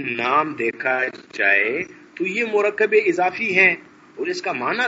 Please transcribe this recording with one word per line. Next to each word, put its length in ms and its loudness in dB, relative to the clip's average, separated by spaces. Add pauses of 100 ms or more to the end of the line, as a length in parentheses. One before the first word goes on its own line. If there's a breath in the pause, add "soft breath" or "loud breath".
(180)
نام 380 0
دیکھا 440 -2 (340)
جائے 480 2 (340 loud breath)
تو 120 -4
یہ 260 -2
مرکب 400 2 (120)
اضافی 520 0
ہیں، 160 6 (440)
اور 100 -6
اس 140 -6
کا 120 -6
معنی 340 -2